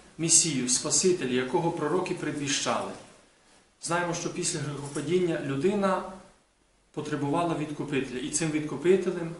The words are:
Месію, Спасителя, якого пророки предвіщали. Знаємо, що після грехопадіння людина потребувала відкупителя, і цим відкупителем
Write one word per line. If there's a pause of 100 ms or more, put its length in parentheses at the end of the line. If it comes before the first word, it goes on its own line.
(180)
Месію,
Спасителя,
якого
пророки
предвіщали. (880)
Знаємо,
що
після
грехопадіння
людина (920)
потребувала
відкупителя,
і
цим
відкупителем